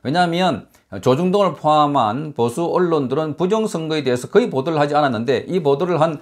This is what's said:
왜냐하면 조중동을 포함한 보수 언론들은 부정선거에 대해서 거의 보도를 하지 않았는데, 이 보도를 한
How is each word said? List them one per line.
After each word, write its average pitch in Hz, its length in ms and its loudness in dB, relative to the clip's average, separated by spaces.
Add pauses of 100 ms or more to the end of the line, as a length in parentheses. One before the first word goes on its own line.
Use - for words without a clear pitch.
왜냐하면 170 640 0 (340)
조중동을 180 540 2
포함한 143 760 0
보수 120 320 -2
언론들은 156 720 -2
부정선거에 170 680 -2
대해서 123 280 -2
거의 220 180 4
보도를 147 320 -2
하지 147 140 0
않았는데, 123 540 0
이 175 140 -2
보도를 147 380 0
한 160 200 0